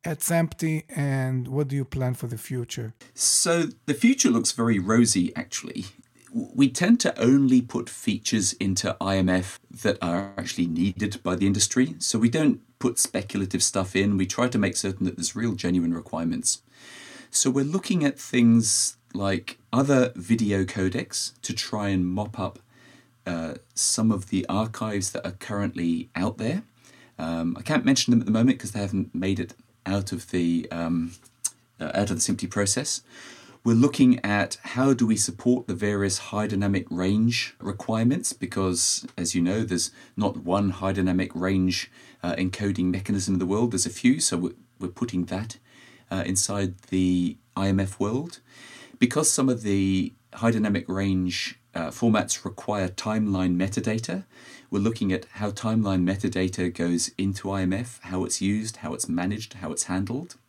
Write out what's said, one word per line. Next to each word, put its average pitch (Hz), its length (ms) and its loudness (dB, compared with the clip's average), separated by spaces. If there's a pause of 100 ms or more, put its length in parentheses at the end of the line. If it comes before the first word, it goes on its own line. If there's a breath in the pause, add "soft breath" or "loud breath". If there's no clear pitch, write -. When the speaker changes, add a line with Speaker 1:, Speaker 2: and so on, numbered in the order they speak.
Speaker 1:
at 156 180 -6
samty, 165 680 0
and 131 600 -2
what 135 200 0
do 139 80 -4
you 135 80 0
plan 127 300 -2
for 127 140 -8
the 117 100 -6
future? 120 560 -8 (180 loud breath)
Speaker 2:
So - 520 2 (200)
the 147 80 -2
future 240 380 6
looks 113 220 2
very 113 260 2
rosy, 104 580 4
actually. - 480 -8 (440)
W-, - 260 -6
we 135 160 6
tend 208 300 6
to - 200 0
only 131 400 6
put - 300 -6
features - 640 0
into - 480 -2
I 98 160 2
M 92 100 4
F 92 320 0 (100)
that - 300 -2
are 92 380 -4
actually 85 280 -2
needed 95 560 -2
by 90 140 -2
the 95 100 2
industry. 104 520 2
So - 200 -2
we 117 120 6
don't 156 320 2 (160)
put 123 200 0
speculative 95 640 -2
stuff 95 320 -2
in. 98 220 4
We 95 80 2
try 120 240 0
to 120 100 0
make 101 200 0
certain 98 260 -2
that 90 140 -2
there's - 180 -6
real, 110 160 -2
genuine 87 400 0
requirements. 82 720 -4 (680 loud breath)
So - 200 2
we're 139 140 2
looking 175 380 0
at 139 160 0
things 117 800 4 (160)
like 98 460 -2 (160)
other 131 420 4
video 101 480 2
codecs - 760 -4
to - 100 -6
try 104 380 -4
and 92 160 2
mop 101 340 -4
up, 92 180 -6 (680 soft breath)
uh, 82 300 -6 (180)
some - 380 2
of 95 200 0
the 95 180 0
archives 107 640 -2
that - 120 -8
are 92 80 -6
currently 85 840 -4
out 104 220 -2
there. 147 260 -2 (560 soft breath)
Um, 82 360 -4
I - 60 -14
can't 151 220 0
mention 127 260 2
them 120 80 6
at 92 80 2
the 107 60 2
moment 120 260 4
'cause 123 140 -10
they 107 80 -4
haven't 98 340 -2
made 95 240 -2
it - 160 -6 (320)
out 98 240 -2
of 87 200 -8
the, 85 420 0
um, 85 400 -2 (680)
uh, - 160 -6
out 101 160 0
of - 60 0
the - 160 0
simty - 180 -4
process. 104 520 -2 (600 loud breath)
We're 117 100 4
looking 127 500 6
at 104 380 0
how 135 300 2
do 120 140 4
we 110 100 2
support 123 520 0
the 107 60 -2
various 101 440 0
high 104 300 -4
dynamic 98 420 0
range 107 720 0
requirements, 113 720 0
because, - 760 -2 (100)
as 87 200 -4
you 87 40 2
know, 98 220 2
there's 87 300 -2 (240 loud breath)
not 101 220 -2
one 98 320 0
high 95 220 -2
dynamic 92 420 0
range, 92 560 0 (340 loud breath)
uh, 87 100 -2
encoding 92 560 -2
mechanism 95 440 -2
in 90 40 0
the 87 80 0
world. 110 240 2
There's - 160 -2
a - 40 -4
few, 135 300 2
so - 160 0
we're, 90 180 -4 (260)
we're 92 80 -6
putting 90 380 -4
that, 104 320 -8 (520 loud breath)
uh, 95 160 -2
inside 95 480 -2 (160)
the 90 460 2 (200)
I 98 120 0
M 95 100 2
F 98 220 -4
world. 131 400 -4 (580 loud breath)
Because - 320 2
some 131 180 2
of 110 140 0
the 95 500 2 (220)
high 117 180 2
dynamic 104 360 0
range, 92 680 -2 (160)
uh, 82 140 -6
formats - 560 0
require 101 440 -4
timeline 95 680 0
metadata, 110 680 -2 (460 loud breath)
we're 101 80 -2
looking 104 340 0
at 92 200 -2
how 104 180 -4
timeline 104 540 0
metadata 92 680 -2
goes 85 460 -2
into 98 320 -4
I 98 120 -2
M 90 100 0
F, 120 320 -6
how 92 200 -4
it's - 160 -4
used, 107 380 -2
how 80 160 -8
it's - 140 -6
managed, 90 460 -4
how 85 180 -8
it's - 120 -4
handled. 107 520 -4 (120)